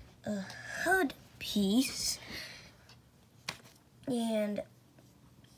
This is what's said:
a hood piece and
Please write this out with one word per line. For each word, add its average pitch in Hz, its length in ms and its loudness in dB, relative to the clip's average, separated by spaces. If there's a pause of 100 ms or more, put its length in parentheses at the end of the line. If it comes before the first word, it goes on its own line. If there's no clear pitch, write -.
(260)
a 202 180 -4 (380)
hood 349 320 4 (240)
piece - 800 2 (1900)
and 226 560 0 (960)